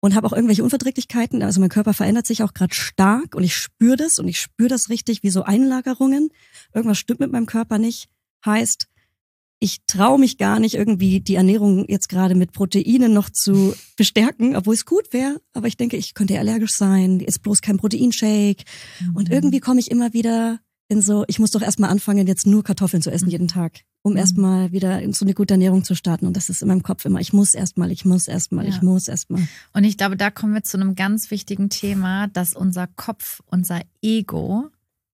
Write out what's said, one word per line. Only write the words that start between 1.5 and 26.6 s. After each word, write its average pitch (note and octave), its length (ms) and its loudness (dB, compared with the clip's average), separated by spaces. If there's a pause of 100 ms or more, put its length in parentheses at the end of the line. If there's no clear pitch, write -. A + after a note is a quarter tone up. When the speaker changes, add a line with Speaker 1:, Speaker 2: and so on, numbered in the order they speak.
Speaker 1:
mein F#3 80 4
Körper G#3+ 240 0
verändert G3+ 340 -2
sich A3+ 160 -2
auch G3+ 100 -4
grad F3+ 220 -2
stark A3 600 0
und F#3 80 0
ich F3 120 0
spüre - 400 2
das D#4 240 -2
und F3 80 -4
ich F3 120 -4
spüre - 300 0
das B3 200 -2
richtig A3+ 340 -4
wie G3+ 60 2
so F#3 140 0
Einlagerungen. C4 840 2 (440)
Irgendwas A3 240 0
stimmt - 240 -4
mit C#4 100 -2
meinem A#3 140 -2
Körper A3+ 320 -2
nicht. A3+ 320 -2 (360)
Heißt, A3 420 0 (760)
ich - 260 -4
traue A#3+ 320 4
mich C4 180 2
gar G3+ 220 0
nicht A3+ 160 0
irgendwie G3 460 0
die F#3+ 140 -2
Ernährung G3 520 4
jetzt G3+ 220 -2
gerade F#3 260 2
mit F3+ 160 2
Proteinen A3+ 640 2
noch G3+ 160 2
zu G3 440 2 (120)
Speaker 2:
<laughs> - 100 -20
Speaker 1:
bestärken, A3+ 600 2
obwohl G3 180 0
es G#3+ 100 -4
gut G4+ 280 -2
wär. C4 260 -2 (140)
Aber A#3 140 -4
ich A3 100 -6
denke, A#3+ 180 -4
ich - 180 -8
könnte G3 200 0
ja G#3 80 -2
allergisch A3 320 -2
sein, F#3+ 480 2
ist - 200 -4
bloß G#3 200 0
kein G3+ 160 0
Proteinshake. G#3+ 880 0 (480)
Und E3+ 160 -2
Speaker 2:
Mhm. F3 40 2
Speaker 1:
irgendwie C#4 280 2
komme B3+ 180 2
ich A#3+ 100 -4
immer A#3+ 240 0
wieder A3+ 460 0 (280)
in G#3+ 140 2
so, G#3 260 2
ich - 120 -6
muss G#3+ 100 4
doch G#3 140 -2
erstmal G3+ 260 0
anfangen, G3+ 380 0
jetzt F#3+ 180 -2
nur G3+ 180 4
Kartoffeln F#3+ 380 0
zu D#3 80 -4
essen F3+ 160 -2
Speaker 2:
Mhm. F3+ 60 0
Speaker 1:
jeden E3+ 160 -2
Tag, E3+ 320 -4 (240)
um G3+ 80 0
Speaker 2:
Mhm. F#3+ 80 0
Speaker 1:
erstmal F#3 520 2
wieder F#3+ 300 -2
in G3 120 -4
so G3+ 120 -2
eine G3 80 2
gute G3+ 220 2
Ernährung F#3 280 4
zu F3+ 120 -2
starten. E3+ 320 -2
Und F3+ 100 -2
das - 120 -6
ist F#3 120 -6